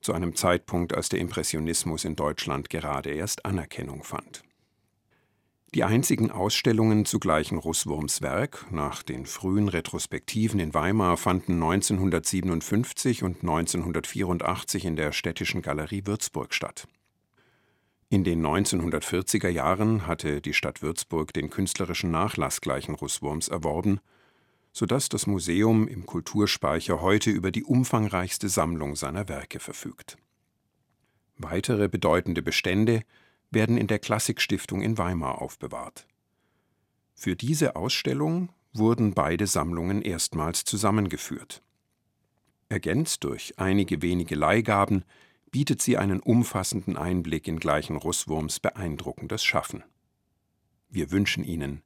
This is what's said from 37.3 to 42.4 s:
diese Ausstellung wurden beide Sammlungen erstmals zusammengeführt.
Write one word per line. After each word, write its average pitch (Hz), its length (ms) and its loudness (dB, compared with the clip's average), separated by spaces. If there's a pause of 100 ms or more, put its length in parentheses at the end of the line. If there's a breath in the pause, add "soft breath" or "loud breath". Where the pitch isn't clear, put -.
diese 147 400 0
Ausstellung 147 760 -2 (220)
wurden 113 400 4
beide 87 360 2
Sammlungen 85 540 0
erstmals 82 600 -2
zusammengeführt. 101 1000 -2 (1040)